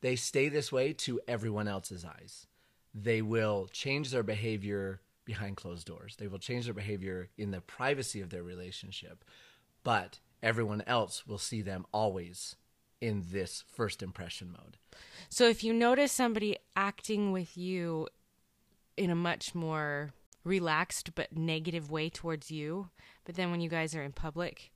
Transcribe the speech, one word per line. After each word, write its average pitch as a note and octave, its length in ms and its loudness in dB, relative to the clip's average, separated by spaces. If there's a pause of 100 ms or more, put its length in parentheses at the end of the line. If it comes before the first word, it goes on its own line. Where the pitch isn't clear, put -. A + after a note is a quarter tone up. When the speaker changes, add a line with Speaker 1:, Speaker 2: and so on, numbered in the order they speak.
Speaker 1:
They B2+ 140 4
stay C#3 340 4
this C#3+ 220 0
way C3+ 220 4
to B2 340 -2
everyone G#2+ 400 0
else's F#2+ 380 -4
eyes. F2 420 -16 (460)
They A2 280 2
will G#2+ 500 2
change C#3 400 -2
their B2+ 120 2
behavior G2+ 800 0 (240)
behind G2+ 320 -4
closed F2 300 -10
doors. G2 300 -14
They G#2 100 -6
will F#2+ 120 -6
change B2 260 -2
their A#2+ 80 -4
behavior F#2+ 640 -4
in G#2 140 -2
the F#2 100 -4
privacy B2+ 600 -2
of F#2 80 -8
their F2 140 -8
relationship, F2+ 800 -10 (600)
but G2+ 360 2 (220)
everyone A2 440 2
else A2+ 400 2
will G#2+ 120 -6
see A2 240 -4
them F#2 320 -4
always F#2+ 600 0 (460)
in G#2 300 0
this F#2 320 -2 (100)
first - 300 -2
impression F2+ 480 -8
mode. - 260 -18 (520)
Speaker 2:
So B3 180 8
if A3 160 6
you A3+ 100 4
notice B3 380 8
somebody A3 460 2 (180)
acting G3+ 580 2
with F3+ 240 -2
you F3 500 -2 (880)
in F#3 140 2
a F3 60 4
much E3+ 400 0
more D3+ 580 -2 (300)
relaxed E3+ 720 2
but - 200 -4
negative D#3+ 540 0
way D#3 200 0
towards D#3+ 420 -6
you, D#3+ 380 -4 (360)
but F3 100 -10
then F3+ 160 2
when F3 100 2
you E3 80 0
guys D#3+ 260 0
are D3+ 80 -2
in C#3+ 80 -6
public D#3+ 640 -4